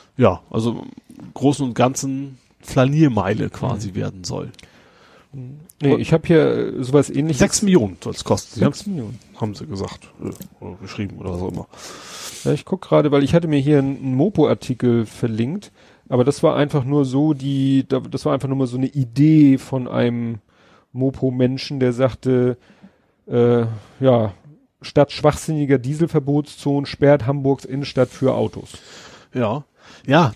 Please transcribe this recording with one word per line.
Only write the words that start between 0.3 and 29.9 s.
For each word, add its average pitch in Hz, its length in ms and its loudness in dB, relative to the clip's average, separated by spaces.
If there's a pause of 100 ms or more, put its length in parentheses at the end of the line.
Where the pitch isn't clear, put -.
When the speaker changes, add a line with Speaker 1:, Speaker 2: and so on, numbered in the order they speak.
Speaker 1:
also 113 340 -4 (360)
im - 160 -20
Großen 139 280 0
und 120 120 -6
Ganzen 135 640 -2 (220)
Flaniermeile 120 920 2
quasi 107 380 -6
Speaker 2:
Mhm. 90 60 -10
Speaker 1:
werden 98 280 -8
soll. 92 260 -8 (1300)
Speaker 2:
Nee, 143 140 4
Speaker 1:
Und 117 40 0
Speaker 2:
ich 117 140 -2
hab 160 140 2
hier 131 560 2
sowas 135 260 2
Ähnliches. 143 300 -2
Speaker 1:
Sechs - 240 2
Millionen 123 400 2
soll's - 200 -10
kosten. - 300 -2
Sie 113 60 -8
Speaker 2:
Sechs 95 60 2 (160)
Speaker 1:
haben's - 60 -12
Speaker 2:
Millionen. 123 320 -8 (200)
Speaker 1:
haben 107 160 -6
sie - 100 -14
gesagt, 98 420 -10 (160)
äh, - 400 -14
oder 92 140 -14
geschrieben 98 400 -10
oder 95 160 -10
was 87 80 -6
auch 95 100 -6
immer. - 160 -10 (760)
Speaker 2:
Ja, 143 100 0
ich 147 120 -6
guck - 160 -6
gerade, 151 300 2
weil 143 120 4
ich 139 100 0
hatte 170 140 2
mir 147 120 2
hier 143 200 4
einen, 135 180 -2
einen 131 180 -4
Mopo-Artikel 127 920 0
verlinkt, 120 640 -6 (360)
aber 127 160 2
das 143 200 0
war 147 120 4
einfach 143 300 0
nur 143 180 2
so 139 300 0
die, 135 540 0
da, 131 120 0
das 123 260 -8
war 151 80 0
einfach 135 140 -4
nur 135 100 -2
mal 131 100 0
so 123 100 -6
eine 131 100 -2
Idee 139 680 4
von 131 300 -6
einem 120 500 -2 (540)
Mopo-Menschen, 131 880 -2
der 123 140 2
sagte, 123 640 0 (680)
äh, 120 400 2 (340)
ja, 117 340 4 (500)
„Statt - 280 2
schwachsinniger 147 680 0
Dieselverbotszonen 143 1080 -2
sperrt 143 400 4
Hamburgs 139 400 0
Innenstadt 135 440 -2
für 120 260 0
Autos.“ - 380 -6 (600)
Speaker 1:
Ja. 135 300 -2 (420)